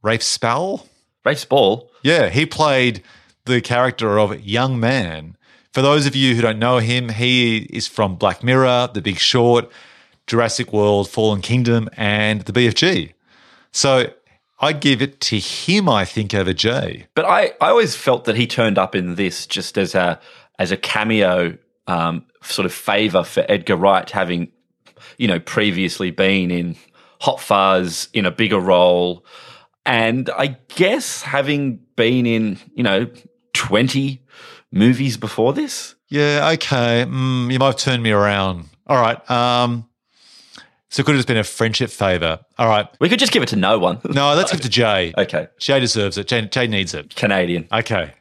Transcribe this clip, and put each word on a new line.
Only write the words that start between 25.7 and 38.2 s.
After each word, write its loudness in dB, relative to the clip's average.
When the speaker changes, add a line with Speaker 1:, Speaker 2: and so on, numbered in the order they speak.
Speaker 2:
been 2
in -4
Hot 0
Fuzz 0
in 0
a 2
bigger 0
role. 4
And 0
I -4
guess -2
having -2
been 2
in, 0
you -2
know, 2
twenty -2
movies 2
before 0
this. -8
Speaker 1:
Yeah, 2
okay. 0
Mm, -2
you 0
might 4
have 2
turned -2
me 2
around. 0